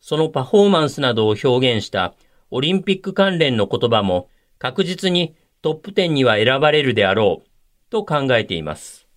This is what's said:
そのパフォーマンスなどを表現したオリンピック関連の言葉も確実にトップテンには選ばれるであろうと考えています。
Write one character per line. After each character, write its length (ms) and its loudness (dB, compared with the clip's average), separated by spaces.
そ 160 -6
の 100 0
パ 160 -4
フ 140 0
ォ 100 6
ー 20 4
マ 140 4
ン 60 0
ス 100 -10
な 140 0
ど 140 2
を 140 0
表 340 2
現 100 -4
し 40 -16
た 260 -4
オ 80 -4
リ 140 -2
ン 100 -2
ピ 120 -2
ッ 60 -14
ク 120 -10
関 260 0
連 160 2
の 120 0
言 220 -2
葉 140 2
も 260 -2
確 240 -4
実 260 -4
に 260 -2
ト 100 -2
ッ 40 -4
プ 180 -18
テ 140 0
ン 80 0
に 100 2
は 100 4
選 240 2
ば 120 4
れ 120 2
る 100 0
で 120 2
あ 80 2
ろ 320 0
う 40 -20
と 140 -4
考 320 -2
え 80 2
て 120 -6
い 60 -6
ま 140 -8
す。 420 -20